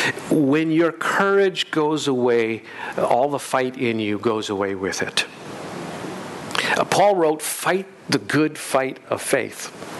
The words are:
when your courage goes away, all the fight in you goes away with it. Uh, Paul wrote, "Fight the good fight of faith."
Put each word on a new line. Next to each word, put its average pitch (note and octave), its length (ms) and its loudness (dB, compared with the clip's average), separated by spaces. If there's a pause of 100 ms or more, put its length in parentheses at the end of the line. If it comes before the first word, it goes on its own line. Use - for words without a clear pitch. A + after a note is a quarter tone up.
(300)
when D#3 420 4
your D#3+ 200 4
courage G3 800 2
goes D3+ 360 0
away, A#2 560 2 (340)
all C3 320 4
the C#3+ 100 -2
fight B2+ 380 0
in A#2 220 0
you G#2 180 0
goes G#2+ 320 0
away G2 260 0
with F#2 260 -2
it. - 240 -2 (1500)
Uh, - 80 2
Paul G3 320 4
wrote, D#3 260 2
"Fight F#3+ 440 -2 (240)
the D3+ 80 4
good D3 400 0
fight C3 400 0 (120)
of - 120 -2
faith." - 500 -2 (280)